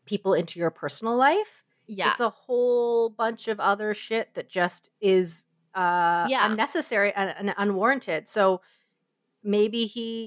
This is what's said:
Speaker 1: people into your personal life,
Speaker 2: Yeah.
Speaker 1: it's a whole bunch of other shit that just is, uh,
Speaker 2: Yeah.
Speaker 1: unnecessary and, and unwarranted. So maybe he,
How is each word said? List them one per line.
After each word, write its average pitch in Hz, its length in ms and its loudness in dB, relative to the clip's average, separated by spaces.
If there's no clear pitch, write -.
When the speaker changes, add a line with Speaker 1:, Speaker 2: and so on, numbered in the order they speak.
Speaker 1:
people 190 280 0
into 165 240 -2
your 165 140 0
personal 220 440 -4
life, 320 460 2
Speaker 2:
Yeah. 185 240 -2
Speaker 1:
it's - 100 0
a 226 100 0
whole 240 800 0
bunch 226 360 -4
of 214 140 -4
other 208 340 0
shit - 400 -6
that 156 140 -8
just 180 420 -2
is, 185 440 2
uh, 175 540 2
Speaker 2:
Yeah. 247 220 2
Speaker 1:
unnecessary 220 640 0
and, 196 260 -2
and 196 180 -4
unwarranted. 202 720 -2
So 190 320 2
maybe 214 420 2
he, 226 400 -8